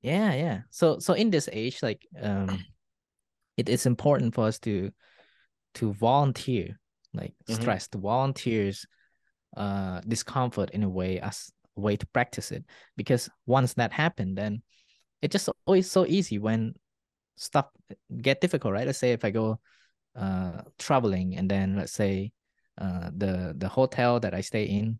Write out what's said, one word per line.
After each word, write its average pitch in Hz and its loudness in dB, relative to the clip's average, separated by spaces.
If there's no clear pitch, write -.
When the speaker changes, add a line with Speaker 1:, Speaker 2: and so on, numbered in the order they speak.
Speaker 1:
Yeah, 175 2
yeah. 131 0
So, 160 4
so - 2
in 220 4
this 160 2
age, 113 -4
like, 110 -4
um, 98 0
it 117 -2
is 123 0
important 131 2
for 113 2
us 107 0
to, 98 -2
to 107 -2
volunteer, 120 2
like, 95 -8
Speaker 2:
Mm-hmm. 113 -2
Speaker 1:
stress, 113 0
to - -8
volunteers, 113 0
uh, 98 -4
discomfort 113 -2
in 107 -2
a 101 2
way, 92 -2
as - -10
a 101 -8
way 104 2
to - -6
practice - -2
it. - -10
Because 120 0
once 127 2
that 117 0
happened, 101 -2
then 104 -4
it 151 0
just - 0
always 190 4
so 185 4
easy 170 0
when 110 0
stuff - 0
get 135 2
difficult, 135 0
right? 120 0
Let's 135 -2
say 123 4
if 113 0
I 107 2
go, 110 0
uh, 92 -4
traveling 95 2
and 92 0
then 98 0
let's 95 -4
say, 98 -2
uh, 90 -4
the, 92 -2
the 76 -4
hotel 123 2
that 92 -2
I 95 -2
stay 107 -2
in 110 -2